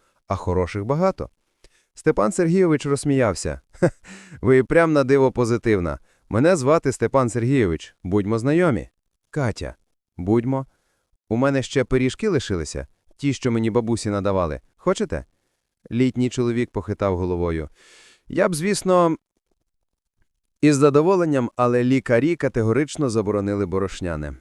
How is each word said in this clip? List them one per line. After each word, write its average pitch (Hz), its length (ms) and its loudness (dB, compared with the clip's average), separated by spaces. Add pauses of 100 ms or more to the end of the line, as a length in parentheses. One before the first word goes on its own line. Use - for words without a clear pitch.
(280)
а 98 80 -4
хороших 90 500 -4
багато». 156 440 -2 (640)
Степан 196 380 0
Сергійович 170 540 2
розсміявся. 131 760 -2 (100)
«Хе, - 200 0 (500)
ви 131 220 6
прям 160 300 2
на 143 100 4
диво 131 280 4
позитивна. 110 680 0 (300)
Мене 147 260 4
звати 143 360 2
Степан 117 380 0
Сергійович. 117 760 -2
Будьмо 104 360 -2
знайомі». 143 500 0 (400)
«Катя». 104 460 -6 (420)
«Будьмо. 120 480 -2 (640)
У 107 60 -2
мене 135 280 0
ще 131 200 -2
пиріжки 131 460 -2
лишилися, 87 580 -4 (300)
ті, 139 160 -2
що 120 180 -2
мені 113 180 0
бабусі 113 400 -2
надавали. 95 520 -2 (160)
Хочете?» 180 480 -4 (640)
Літній 123 380 0
чоловік 120 420 -2
похитав 101 460 -4
головою. 85 520 -4 (580)
«Я 202 220 0
б, 175 60 -6
звісно, 180 640 2 (1400)
із 147 140 6
задоволенням, 147 800 2
але 123 280 2
лікарі 127 520 2
категорично 127 720 -2
заборонили 101 560 -2
борошняне. 85 760 -6